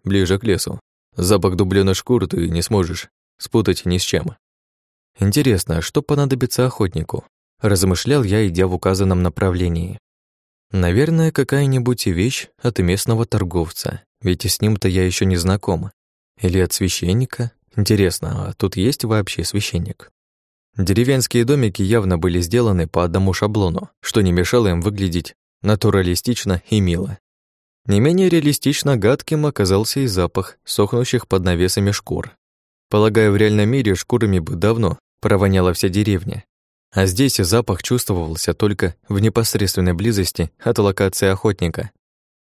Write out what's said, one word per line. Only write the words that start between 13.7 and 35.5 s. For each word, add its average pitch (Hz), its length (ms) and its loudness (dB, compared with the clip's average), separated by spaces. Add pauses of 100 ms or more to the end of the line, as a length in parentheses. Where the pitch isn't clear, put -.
ведь 90 240 -2
и 95 40 -2
с - 100 -4
ним-то 107 280 0
я 92 180 2
еще 92 200 -2
не 92 120 2
знаком. 92 540 -2 (500)
Или 92 180 2
от 90 140 0
священника? 110 800 -2 (240)
Интересно, 98 760 0
а 98 40 -10
тут - 220 -4
есть 117 300 -2
вообще 107 380 -2
священник?» - 680 -6 (640)
Деревенские 117 720 0
домики 120 380 0
явно 95 340 2
были 87 240 0
сделаны 92 460 0
по 85 160 0
одному 95 300 0
шаблону, 104 580 -2 (100)
что - 200 0
не 92 100 2
мешало 95 380 2
им 85 120 0
выглядеть 92 540 -2 (260)
натуралистично 98 1080 0
и 110 100 2
мило. 90 400 -2 (640)
Не 101 140 2
менее 175 300 4
реалистично 143 680 0
гадким 147 480 0
оказался 104 540 0
и 135 80 0
запах 92 580 -2
сохнущих 117 640 -2
под 95 160 0
навесами 92 480 0
шкур. - 400 -6 (580)
Полагаю, 107 420 4
в 101 60 2
реальном 104 320 2
мире 110 260 0
шкурами 107 440 0
бы 80 160 -6
давно 101 420 0 (220)
провоняла 95 540 2